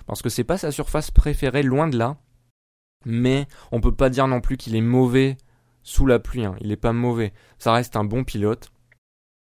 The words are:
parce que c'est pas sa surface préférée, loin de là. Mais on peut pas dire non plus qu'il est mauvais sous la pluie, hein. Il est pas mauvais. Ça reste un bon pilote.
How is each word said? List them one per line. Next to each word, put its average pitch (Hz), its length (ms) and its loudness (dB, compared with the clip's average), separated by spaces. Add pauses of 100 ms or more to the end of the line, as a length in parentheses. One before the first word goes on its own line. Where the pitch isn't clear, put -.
parce - 160 -10
que 123 80 -2
c'est 117 160 -2
pas 175 120 -2
sa 160 140 -4
surface 151 400 -4
préférée, 143 520 2
loin 139 260 0
de 120 80 0
là. 123 180 -2 (880)
Mais 127 420 0 (260)
on 117 80 -2
peut 120 140 4
pas 135 140 4
dire 131 180 0
non 127 120 0
plus 135 160 -2
qu'il 110 200 -6
est 110 60 2
mauvais 127 540 2 (480)
sous - 220 2
la 120 140 6
pluie, 117 260 -6
hein. 95 160 -4
Il 104 100 -6
est 104 60 -4
pas 117 160 0
mauvais. 117 400 -2 (240)
Ça 113 160 0
reste 120 240 0
un 107 80 0
bon 117 180 -4
pilote. 107 480 -4 (880)